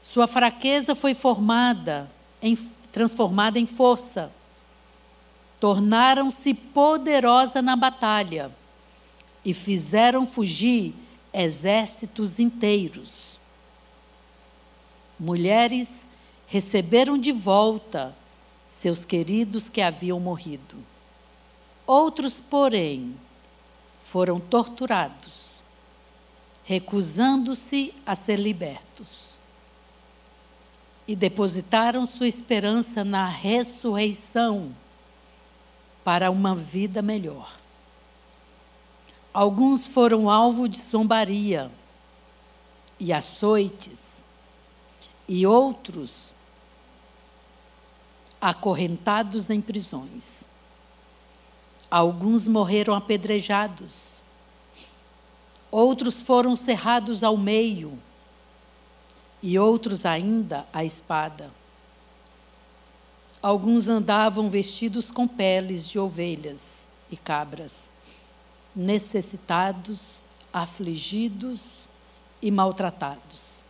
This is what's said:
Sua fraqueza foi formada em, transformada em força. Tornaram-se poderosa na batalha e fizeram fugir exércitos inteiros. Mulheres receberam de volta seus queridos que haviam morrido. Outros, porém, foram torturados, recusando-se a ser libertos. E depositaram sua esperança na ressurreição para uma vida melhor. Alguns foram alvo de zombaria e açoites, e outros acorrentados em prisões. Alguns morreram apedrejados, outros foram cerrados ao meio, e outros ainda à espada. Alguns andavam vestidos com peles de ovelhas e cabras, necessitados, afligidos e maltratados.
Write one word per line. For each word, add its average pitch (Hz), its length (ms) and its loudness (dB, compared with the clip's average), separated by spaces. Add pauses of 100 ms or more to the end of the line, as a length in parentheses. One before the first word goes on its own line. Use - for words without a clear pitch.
Sua 240 240 2
fraqueza 247 680 0
foi 277 180 0
formada 208 960 0 (320)
em, 226 140 2 (360)
transformada 220 680 2
em 233 60 2
força. 240 640 2 (1300)
Tornaram-se 240 920 4
poderosa 269 1080 4
na 254 140 2
batalha 208 760 0 (920)
e 190 100 -2
fizeram 208 720 2
fugir 202 680 0 (380)
exércitos 196 1040 -2
inteiros. 208 720 0 (2000)
Mulheres 233 880 2 (400)
receberam 208 680 2
de 269 160 0
volta 202 840 0 (540)
seus 170 340 -4
queridos 208 640 -2
que - 140 -2
haviam 175 400 -2
morrido. 165 560 -10 (1080)
Outros, 285 540 2
porém, 160 760 0 (840)
foram 180 380 0
torturados, 226 1200 -2 (1000)
recusando-se 233 1300 -2 (120)
a 196 100 -4
ser 208 220 -2
libertos. 180 880 -8 (1800)
E 214 60 -2
depositaram 202 880 0
sua 240 220 -2
esperança 226 760 0
na 196 240 0
ressurreição 208 1500 -2 (1300)
para 180 260 2
uma 190 240 0
vida 185 480 -4
melhor. 180 480 -6 (1800)
Alguns 208 540 4
foram 226 420 4
alvo 233 380 4
de 196 140 -6
zombaria 208 880 0 (1300)
e 175 140 -2
açoites, 196 1040 -2 (1120)
e 185 180 2
outros 214 840 0 (2000)
acorrentados 190 1080 -2
em 214 120 0
prisões. 196 800 -10 (1500)
Alguns 180 600 2
morreram 208 440 2
apedrejados, 202 1300 -4 (1500)
outros 247 500 2
foram 247 320 4
cerrados 233 680 0
ao 214 140 4
meio, 202 600 -2 (1400)
e 185 200 0
outros 214 440 2
ainda 175 680 -2
à 160 100 -2
espada. 156 680 -6 (1900)
Alguns 202 480 2
andavam 214 600 2
vestidos 202 640 -4
com 247 160 -2
peles 190 600 -2
de 202 120 -6
ovelhas 160 880 -8 (240)
e 170 40 -12
cabras, 151 580 -8 (1000)
necessitados, 190 1200 -2 (520)
afligidos 196 1080 -6 (800)
e 214 80 -2
maltratados. 190 1080 -4 (120)